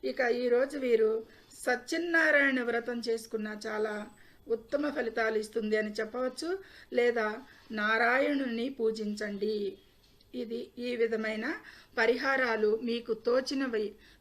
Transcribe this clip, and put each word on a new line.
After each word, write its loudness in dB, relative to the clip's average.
ఇక -4
ఈరోజు 2
వీరు 4
సత్యనారాయణ 2
వ్రతం -2
చేసుకున్న -4
చాలా -2
ఉత్తమ 0
ఫలితాలు 0
ఇస్తుంది 0
అని 0
చెప్పవచ్చు. -4
లేదా 2
నారాయణుని 2
పూజించండి. -2
ఇది -6
ఈ -4
విధమైన 0
పరిహారాలు 2
మీకు -2
తోచినవి, 0